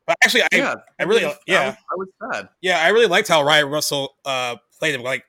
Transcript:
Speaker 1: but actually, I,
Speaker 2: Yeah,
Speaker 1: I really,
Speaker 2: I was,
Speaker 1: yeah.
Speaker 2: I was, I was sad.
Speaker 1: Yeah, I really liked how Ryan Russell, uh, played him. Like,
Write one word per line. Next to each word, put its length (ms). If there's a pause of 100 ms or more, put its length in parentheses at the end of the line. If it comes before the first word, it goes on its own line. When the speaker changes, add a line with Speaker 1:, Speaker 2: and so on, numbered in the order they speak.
Speaker 1:
but 180
actually, 200
I, 80
Speaker 2:
Yeah, 220 (260)
Speaker 1:
I 40
really, 200
Speaker 2:
I 40
was, 180
Speaker 1:
yeah. 140
Speaker 2:
I 60
was, 80 (160)
I 60
was 120 (240)
sad. 160 (140)
Speaker 1:
Yeah, 180
I 80
really 180
liked 220
how 140
Ryan 280
Russell, 540
uh, 320 (220)
played 160
him. 80
Like, 260